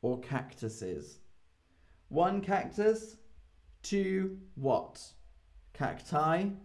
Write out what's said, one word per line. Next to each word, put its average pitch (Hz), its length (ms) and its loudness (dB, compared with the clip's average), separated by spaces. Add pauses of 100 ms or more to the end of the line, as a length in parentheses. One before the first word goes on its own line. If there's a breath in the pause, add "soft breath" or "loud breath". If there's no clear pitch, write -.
or 123 180 0
cactuses? 107 1000 -6 (880)
One 180 320 2
cactus, 208 760 2 (680)
two 190 560 0 (160)
what? 135 460 0 (720)
Cacti, 160 800 0 (140)